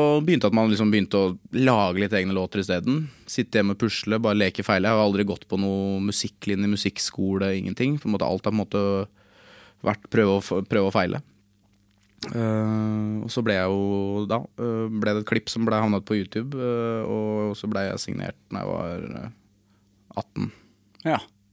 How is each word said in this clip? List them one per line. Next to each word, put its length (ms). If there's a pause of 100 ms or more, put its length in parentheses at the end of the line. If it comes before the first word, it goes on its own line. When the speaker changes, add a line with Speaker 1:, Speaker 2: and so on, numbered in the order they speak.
(240)
Speaker 1:
begynte 240
at 80
man 160
liksom 180
begynte 300
å 180 (140)
lage 480
litt 160
egne 160
låter 300
i 20
stedet. 300 (340)
Sitte 320
hjemme 160
og 60
pusle, 420
bare 160
leke, 240
feile. 240
Jeg 80
har 80
aldri 240
gått 220
på 100
noe 400
musikklinje, 720
musikkskole, 880
ingenting. 400
På 80
en 80
måte, 80
alt 240
har 60
på 20
en 80
måte 220 (1000)
vært 260
prøve 280
og 80
f-, 260
prøve 160
og 80
feile. 240 (1000)
Eh, 1040
og 80
så 80
ble 160
jeg 80
jo 640
da, 80 (240)
eh, 320
ble 240
det 60
et 80
klipp 180
som 160
ble 160
havnet 240
på 140
YouTube, 340
eh, 560
og 480
så 100
ble 220
jeg 140
signert 340 (160)
når 80
jeg 80
var, 360 (200)
eh, 40 (920)
atten. 300 (520)
Speaker 2:
Ja. 140 (360)